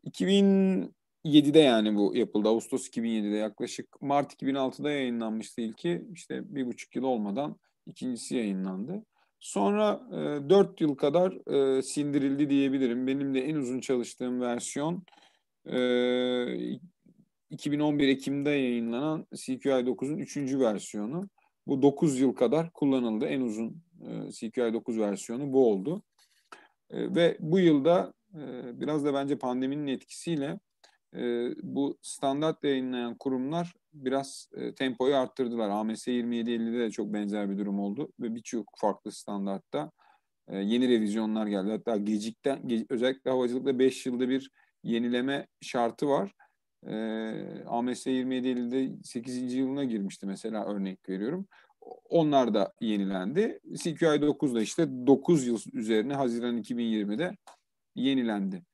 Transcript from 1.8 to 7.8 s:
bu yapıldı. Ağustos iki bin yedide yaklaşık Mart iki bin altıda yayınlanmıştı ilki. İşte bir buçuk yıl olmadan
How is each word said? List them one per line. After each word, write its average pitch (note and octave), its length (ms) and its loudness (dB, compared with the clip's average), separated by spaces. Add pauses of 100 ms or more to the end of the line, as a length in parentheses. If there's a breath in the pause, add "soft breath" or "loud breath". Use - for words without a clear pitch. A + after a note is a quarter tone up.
bu G2+ 200 2
yapıldı. G#2+ 320 2
Ağustos A2+ 400 0
iki A#2 140 -4
bin A#2 80 -2
yedide G#2 260 0
yaklaşık A2 640 -6
Mart C#3+ 300 0
iki - 140 -8
bin C3+ 80 0
altıda C3+ 360 -2
yayınlanmıştı A#2 720 -4
ilki. E3+ 520 -4
İşte C3+ 420 -10
bir C3+ 120 -4
buçuk - 300 -10
yıl B2 60 -2
olmadan B2 540 -2 (300)